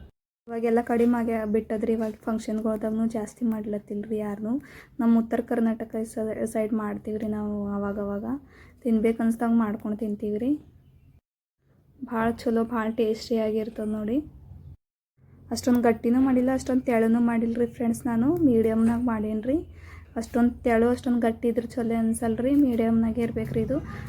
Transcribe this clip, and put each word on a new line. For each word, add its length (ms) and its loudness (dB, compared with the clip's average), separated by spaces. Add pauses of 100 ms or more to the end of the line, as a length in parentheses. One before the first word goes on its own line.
(480)
ಇವಾಗೆಲ್ಲ 340 2
ಕಡಿಮೆ 360 4
ಆಗಿ 340 -2
ಬಿಟ್ಟದ್ರಿ. 420 0
ಇವಾಗ 180 -2
ಫಂಕ್ಷನ್ಗಳ್ದಾಗ್ನು 960 -2
ಜಾಸ್ತಿ 380 -6
ಮಾಡ್ಲತ್ತಿಲ್ರಿ 720 -4
ಯಾರ್ನು. 360 -4 (460)
ನಮ್ಮ 200 6
ಉತ್ತರ 200 0 (100)
ಕರ್ನಾಟಕ 460 0 (180)
ಸ-, 400 -4
ಸೈಡ್ 200 -2
ಮಾಡ್ತೀವ್ರಿ 540 -4
ನಾವು 260 -4 (220)
ಅವಾಗವಾಗ. 500 -4 (580)
ತಿನ್ಬೇಕು 400 2
ಅನ್ಸ್ದಂಗ್ 340 2
ಮಾಡ್ಕೊಂಡು 400 -2
ತಿಂತೀವ್ರಿ. 540 -2 (1500)
ಭಾಳ 280 0
ಚಲೋ, 320 0
ಭಾಳ 240 -2 (100)
ಟೇಸ್ಟಿ 400 0
ಆಗಿರ್ತದೆ 540 -2
ನೋಡಿ. 260 -2 (1300)
ಅಷ್ಟೊಂದು 300 2
ಗಟ್ಟಿನೂ 400 4
ಮಾಡಿಲ್ಲ, 320 4
ಅಷ್ಟೊಂದು 280 0
ತೆಳುನೂ 380 2
ಮಾಡಿಲ್ರಿ 460 0
ಫ್ರೆಂಡ್ಸ್ 400 -2
ನಾನು. 300 2
ಮೀಡಿಯಮ್ನಾಗ 680 4
ಮಾಡೇನ್ರಿ. 540 0 (580)
ಅಷ್ಟೊಂದು 480 0
ತೆಳು, 260 4
ಅಷ್ಟೊಂದು 300 0
ಗಟ್ಟಿ 280 0
ಇದ್ರೆ 200 0
ಚಲೋ 320 -2
ಅನ್ಸಲ್ರಿ. 560 0
ಮೀಡಿಯಮ್ನಾಗೆ 680 2
ಇರ್ಬೇಕ್ರಿ 400 -2
ಇದು. 160 -2 (320)